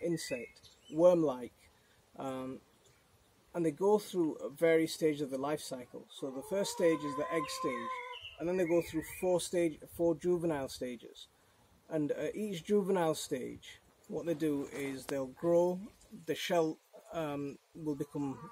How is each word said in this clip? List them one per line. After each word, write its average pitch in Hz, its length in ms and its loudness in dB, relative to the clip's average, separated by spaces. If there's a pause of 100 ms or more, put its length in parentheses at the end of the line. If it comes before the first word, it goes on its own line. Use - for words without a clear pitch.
insect, 156 680 -6 (240)
worm-like, 156 580 6 (680)
um, 131 420 -8 (960)
and 170 120 0
they 160 60 2
go 196 280 4
through 175 380 -2 (200)
various 165 360 4
stages 156 260 2
of 139 120 -4
the 135 60 -4
life 143 240 -2
cycle. - 440 -12 (120)
So 139 140 -6
the 135 120 -8
first 190 280 -2
stage 165 320 4
is 143 140 -4
the - 160 0
egg 165 100 2 (160)
stage, 120 300 -4 (500)
and 156 80 -4
then 180 80 0
they 185 100 2
go 165 160 4
through 160 220 -4 (160)
four 180 220 2
stage, 170 380 0 (180)
four 170 180 4
juvenile 160 540 0
stages. - 580 -10 (640)
And 151 220 0
at - 260 -4
each 196 260 -4
juvenile 185 520 4
stage, - 640 -8 (260)
what 160 180 -6
they 170 80 2
do 147 400 0
is 135 320 -6
they'll 139 200 -2
grow 170 520 4 (480)
the 151 100 -2
shell, 165 440 2 (340)
um, 143 440 -4 (180)
will 151 200 -2
become 143 420 -4 (140)